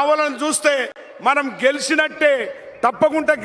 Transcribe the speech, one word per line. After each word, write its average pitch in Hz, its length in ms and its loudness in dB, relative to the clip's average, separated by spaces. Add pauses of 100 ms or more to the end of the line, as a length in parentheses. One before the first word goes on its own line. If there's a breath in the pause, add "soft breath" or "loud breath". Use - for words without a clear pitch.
వాళ్ళని 302 340 0
చూస్తే 294 320 0 (520)
మనం 285 200 2 (160)
గెలిచినట్టే, 302 680 2 (520)
తప్పకుండా 302 500 2 (100)